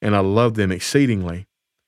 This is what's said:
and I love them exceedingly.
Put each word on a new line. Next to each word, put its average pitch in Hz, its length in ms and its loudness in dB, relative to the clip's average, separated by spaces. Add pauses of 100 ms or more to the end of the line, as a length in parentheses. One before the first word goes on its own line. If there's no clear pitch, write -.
and 104 140 0
I 101 40 4
love 107 360 2
them 98 160 0
exceedingly. 98 760 -2 (400)